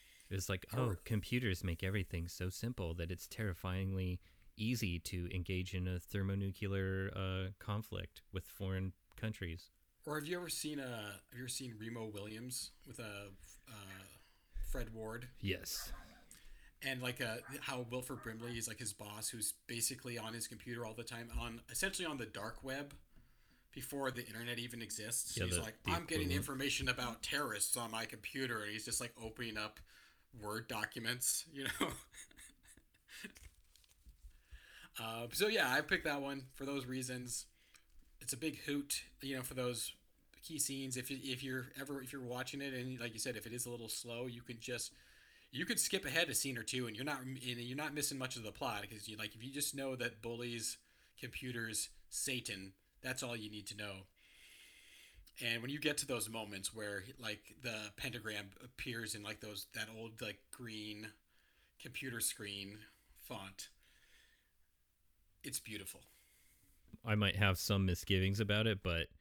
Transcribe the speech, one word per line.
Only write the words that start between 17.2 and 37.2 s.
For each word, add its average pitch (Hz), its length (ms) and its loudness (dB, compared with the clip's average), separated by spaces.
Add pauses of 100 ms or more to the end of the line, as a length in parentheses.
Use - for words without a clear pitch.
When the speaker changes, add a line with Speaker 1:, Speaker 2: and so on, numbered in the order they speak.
Speaker 2:
uh, 110 160 2 (240)
how 131 200 0
Wilford 123 420 -2
Brimley 117 340 -2
is, 117 100 0
like, 110 120 -6
his 104 120 -2
boss, 107 380 -4
who's 110 240 0 (140)
basically 120 500 0
on 110 160 -4
his 113 140 -4
computer 120 380 -6
all 110 80 -4
the 117 120 -6
time, 117 340 -6
on, 117 300 -2
essentially 185 360 2
on 151 120 0
the 117 80 -2
dark 104 380 -4
web 139 300 -4 (800)
before 135 400 0
the 123 160 -4
internet 117 320 -2
even 120 220 -4
exists. 110 560 0
Speaker 1:
Yeah, 98 80 4
Speaker 2:
He's 87 100 6
Speaker 1:
the, 87 60 4
Speaker 2:
like, - 220 -6
Speaker 1:
the 90 80 2
Speaker 2:
"I'm - 140 4
getting 156 180 2
Speaker 1:
equivalent. 139 120 4
Speaker 2:
information 135 540 2
about 123 340 0
terrorists 123 540 4
on 117 140 0
my 113 140 0
computer," 117 580 0
and 104 100 -2
he's 110 120 -2
just, 113 140 2
like, 120 220 -2
opening 113 360 -2
up 107 220 -2 (640)
Word 107 260 0
documents, 117 880 2
you 139 120 -6
know? - 320 2
<laughs> - 40 -12 (3000)
Uh, 113 320 0
so 202 160 8
yeah, 185 260 8
I 147 80 10
picked 170 240 4
that 143 160 4
one 139 220 0 (100)
for 135 120 -4
those 139 200 2
reasons. 127 600 -2 (760)